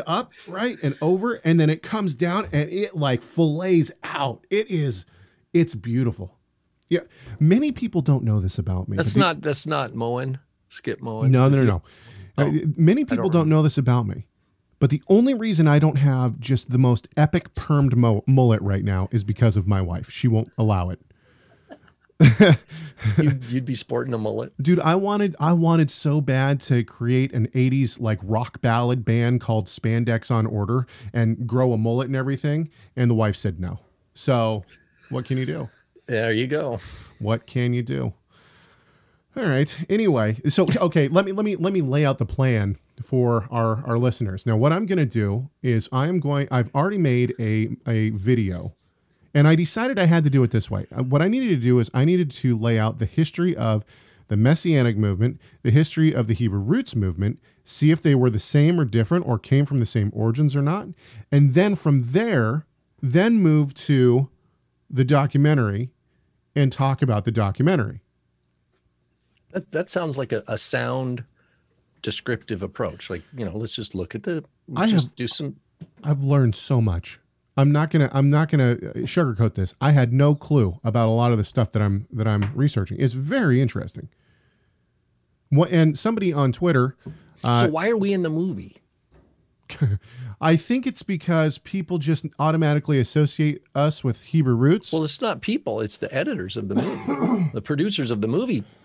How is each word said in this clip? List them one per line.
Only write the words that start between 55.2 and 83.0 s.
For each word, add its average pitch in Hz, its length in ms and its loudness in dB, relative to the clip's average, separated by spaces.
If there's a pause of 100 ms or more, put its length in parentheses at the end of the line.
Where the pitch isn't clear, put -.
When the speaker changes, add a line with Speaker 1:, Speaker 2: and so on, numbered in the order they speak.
Speaker 1:
the 123 80 2
history 156 420 2
of 117 140 0
the 110 60 0
Hebrew 101 260 -2
Roots 151 360 -2
movement, 98 440 -2 (240)
see - 280 0
if 160 100 0
they 147 140 2
were 123 160 4
the 107 80 -2
same 156 400 2
or 151 60 0
different 117 420 0
or 120 120 0
came 139 260 0
from 139 140 -2
the 117 60 0
same 104 280 -2
origins 117 420 0
or 143 60 0
not. 175 260 -2 (440)
And 143 220 4
then 190 220 2
from 135 360 0
there, 156 540 0 (360)
then 175 380 2
move 151 360 2
to 131 540 2 (600)
the 131 160 0
documentary 135 840 2 (640)
and 139 180 2
talk 135 280 -2
about 107 240 0
the 120 60 -2
documentary. 110 680 0 (1500)
Speaker 2:
That, - 200 -10
that 165 180 -4
sounds 160 280 -4
like 131 140 -6
a, 110 160 -4
a 110 120 -4
sound 123 640 -4 (800)
descriptive 110 580 -6
approach. 98 480 -8
Like, 87 140 -10 (120)
you 120 100 -10
know, 90 120 -10
let's 110 180 -8
just 110 200 -8
look 92 180 -8
at - 100 -10
the, 160 200 -6 (320)
Speaker 1:
I 170 100 0
Speaker 2:
just 185 220 2
Speaker 1:
have, - 80 -20
Speaker 2:
do 123 120 -6
some. 143 280 -6 (480)
Speaker 1:
I've 143 200 -2
learned 135 300 2
so - 280 -2
much. 90 380 -4 (380)
I'm 139 140 4
not 151 180 0
gonna, 151 240 2
I'm 139 160 4
not 151 200 2
gonna, 127 240 4
uh, - 40 -4 (280)
sugarcoat 117 500 0
this. 92 260 -4
I 139 100 4
had 123 220 4
no 143 220 4
clue 113 480 0
about 113 240 2
a 110 40 2
lot 117 200 2
of 113 80 2
the 104 40 0
stuff - 280 -2
that 104 100 0
I'm, 104 300 -2
that 110 160 -2
I'm 104 280 0
researching. 135 440 -2
It's 123 160 0